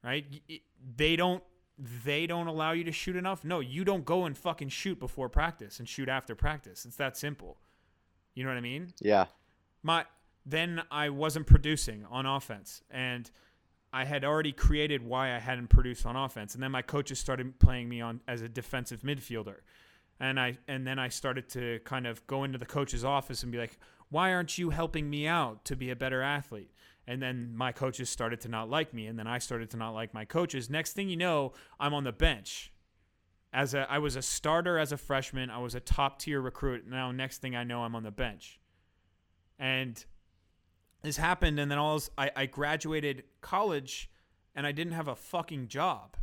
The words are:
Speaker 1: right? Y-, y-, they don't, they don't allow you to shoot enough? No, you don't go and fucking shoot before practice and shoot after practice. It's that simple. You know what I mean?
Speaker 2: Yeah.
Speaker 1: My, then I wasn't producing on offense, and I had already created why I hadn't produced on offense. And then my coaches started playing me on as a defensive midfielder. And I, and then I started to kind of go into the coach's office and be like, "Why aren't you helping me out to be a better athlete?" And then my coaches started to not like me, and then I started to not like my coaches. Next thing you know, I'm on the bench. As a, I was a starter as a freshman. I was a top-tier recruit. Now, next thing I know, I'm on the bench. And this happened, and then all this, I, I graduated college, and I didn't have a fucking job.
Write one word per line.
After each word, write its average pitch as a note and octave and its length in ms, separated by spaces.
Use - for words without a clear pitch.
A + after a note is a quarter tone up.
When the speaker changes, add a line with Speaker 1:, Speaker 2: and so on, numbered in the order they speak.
Speaker 1:
right? C#3 280
Y-, D3 180
y-, D#3+ 120
they D3+ 200
don't, F3+ 280
they C#3 500
don't E3+ 200
allow D#3 240
you E3+ 120
to E3 80
shoot F3+ 240
enough? F#3 280
No, E3+ 160
you C#3 260
don't F#3+ 180
go F3+ 220
and C#3+ 120
fucking D#3 320
shoot F#3 300
before B2+ 300
practice D3+ 500
and A#2 80
shoot C3+ 220
after C3 260
practice. C#3+ 500
It's B2 120
that C#3 180
simple. C#3 440
You B2+ 100
know C3 60
what B2+ 80
I A#2+ 40
mean? D3 380
Speaker 2:
Yeah. G2 280
Speaker 1:
My, E3 220
then E3 460
I D3 180
wasn't D3+ 380
producing C#3 580
on B2+ 200
offense, C3 640
and B2 400
I C3 100
had C3+ 220
already D3+ 260
created D3 520
why B2 320
I A#2 40
hadn't A#2+ 280
produced B2 380
on A#2 100
offense. A#2+ 400
And B2+ 80
then C3+ 80
my B2+ 100
coaches C#3 380
started C3 400
playing B2 280
me A#2+ 140
on A#2 260
as A#2+ 140
a A2+ 80
defensive A#2+ 520
midfielder. A#2 580
And C3 200
I, B2 180
and C3 180
then C3+ 140
I B2+ 100
started C3 400
to A#2+ 360
kind B2+ 220
of A#2 200
go C3+ 160
into C3+ 140
the A#2+ 80
coach's C3+ 400
office C3+ 380
and B2 80
be A#2+ 80
like, A2+ 180
"Why F3+ 240
aren't F3 240
you E3+ 140
helping D#3+ 380
me D3 180
out D3 380
to C#3+ 100
be C3 140
a B2 60
better C3 260
athlete?" C#3 500
And B2+ 140
then A#2+ 340
my B2 160
coaches B2+ 380
started A#2 320
to A#2 80
not A2+ 200
like C#3+ 240
me, A2 140
and A2+ 100
then G#2+ 100
I A#2+ 100
started A#2 320
to A#2 80
not A2+ 140
like A2 220
my A2 120
coaches. C#3+ 440
Next D#3+ 240
thing G3 140
you F3+ 100
know, D#3+ 360
I'm D3 140
on C#3+ 100
the B2+ 80
bench. C3 600
As C3 200
a, C#3 160
I C#3+ 100
was D3 160
a C3 60
starter E3+ 560
as D3+ 140
a C#3+ 60
freshman. C3 520
I A#2 100
was B2 160
a B2+ 40
top-tier C#3 600
recruit. B2+ 440
Now, B2+ 260
next C3 260
thing B2+ 180
I A#2+ 80
know, A#2+ 200
I'm A#2 120
on A2+ 80
the G#2+ 80
bench. G#2+ 480
And C3 460
this D3 140
happened, D#3+ 420
and C#3+ 100
then C#3+ 80
all D3+ 160
this, D3+ 240
I, C#3 180
I C3+ 120
graduated D3 760
college, F3+ 680
and C#3 100
I C#3+ 60
didn't E3 220
have E3 140
a C3 80
fucking D#3 520
job. C#3+ 560